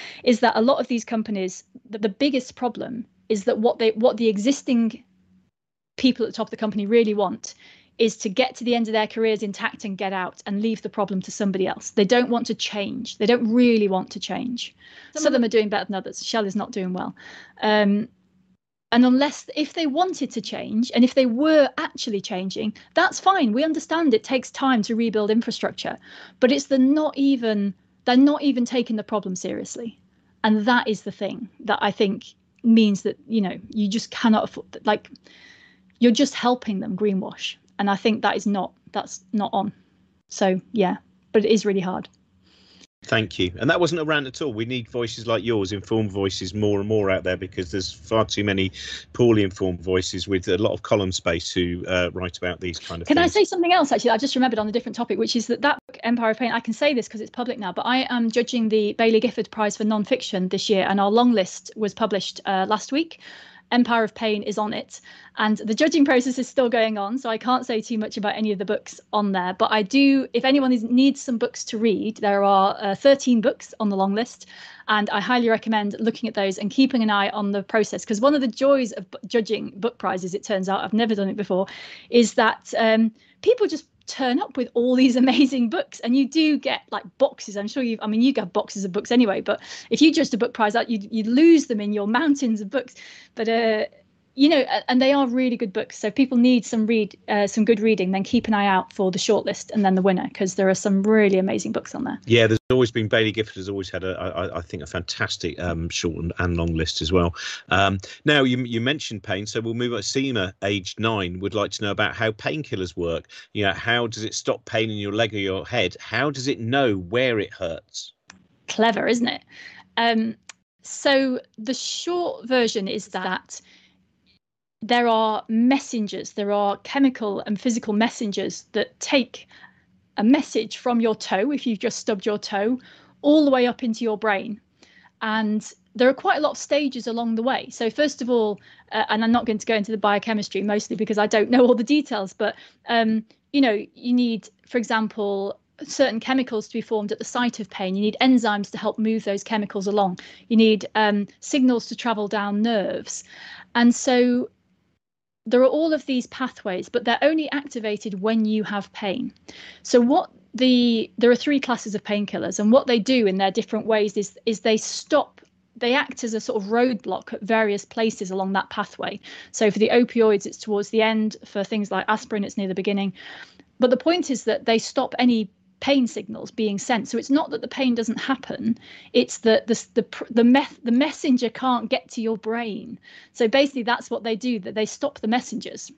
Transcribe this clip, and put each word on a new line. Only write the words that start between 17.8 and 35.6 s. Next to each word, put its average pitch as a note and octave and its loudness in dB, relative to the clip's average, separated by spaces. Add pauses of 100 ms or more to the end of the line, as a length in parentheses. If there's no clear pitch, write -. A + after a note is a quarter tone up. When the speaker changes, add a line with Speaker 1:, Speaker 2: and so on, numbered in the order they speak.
Speaker 1:
and A#3+ 6
unless, C4 2
if D4+ -4
they E4 -2
wanted D4 -2
to A#3 -8
change, - -4
and A#3+ 6
if B3+ 4
they C4 6
were C#4 4 (100)
actually A#3+ -6
changing, F#3+ -6 (200)
that's F4+ 2
fine. F4+ 4
We C4 2
understand D#4+ 0
it A3 2
takes - -4
time C4 2
to A#3 -4
rebuild G#3+ 0
infrastructure, - -2 (420)
but B3+ 4
it's C#4 -4
the C4+ 2
not D4 2
even, A3+ 0 (320)
they're B3 4
not C#4+ 4
even B3 0
taking A#3+ -2
the G#3+ -4
problem G3 -6
seriously. G3+ -10 (440)
And G#3+ 2
that A#3+ 2
is G#3+ -2
the G3 -12
thing G3 -10 (160)
that G3+ 0
I G3+ 0
think G3 -2 (380)
means A3 6
that, - -4 (100)
you G#3+ 0
know, F3+ -4 (120)
you G#3 -2
just A3 -4
cannot A3 2
afford, - -12
like, - 0 (880)